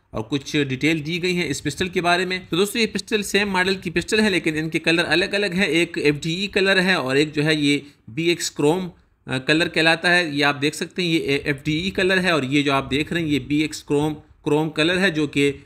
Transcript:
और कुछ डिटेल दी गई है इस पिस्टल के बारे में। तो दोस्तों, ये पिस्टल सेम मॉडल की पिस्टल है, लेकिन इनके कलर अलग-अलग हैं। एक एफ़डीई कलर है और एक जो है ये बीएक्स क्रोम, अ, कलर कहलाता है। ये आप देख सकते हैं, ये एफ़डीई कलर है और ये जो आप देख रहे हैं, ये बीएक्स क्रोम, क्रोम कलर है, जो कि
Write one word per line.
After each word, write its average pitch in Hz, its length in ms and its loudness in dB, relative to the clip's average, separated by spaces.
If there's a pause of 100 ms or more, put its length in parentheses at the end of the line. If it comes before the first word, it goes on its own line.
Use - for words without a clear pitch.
(140)
और 113 100 -4
कुछ 139 340 -4
डिटेल 143 440 0
दी 165 180 -4
गई 180 140 0
है 175 140 0
इस 139 140 -4
पिस्टल 180 280 -4
के 180 120 -2
बारे 175 240 2
में। 185 220 -6
तो 165 100 -4
दोस्तों, 202 220 0
ये 220 60 4
पिस्टल 214 360 -4
सेम 202 260 0
मॉडल 190 280 0
की 190 140 -8
पिस्टल 175 300 0
है, 214 100 4
लेकिन 165 260 0
इनके 156 240 -2
कलर 165 240 0
अलग-अलग 190 500 0
हैं। 190 140 2
एक 165 300 0
एफ़डीई 160 500 0
कलर 196 320 2
है 180 180 2
और 131 200 0
एक 151 140 2
जो 147 120 0
है 156 180 2
ये 143 200 2 (280)
बीएक्स 147 400 -2
क्रोम, 165 420 0 (360)
अ, 131 100 -4
कलर 156 300 0
कहलाता 165 420 2
है। 175 260 2
ये 143 80 2
आप 143 120 2
देख 143 180 -2
सकते 185 300 -6
हैं, 170 60 0
ये 139 360 0
एफ़डीई 151 460 -2
कलर 190 280 2
है 180 160 2
और 135 100 0
ये 143 180 2
जो 143 100 2
आप 135 100 0
देख 139 300 -2
रहे 170 100 -2
हैं, 156 60 -2
ये 143 100 2
बीएक्स 147 420 -2
क्रोम, 151 320 0
क्रोम 151 560 -2
कलर 160 280 0
है, 190 140 2
जो 151 160 0
कि 139 380 0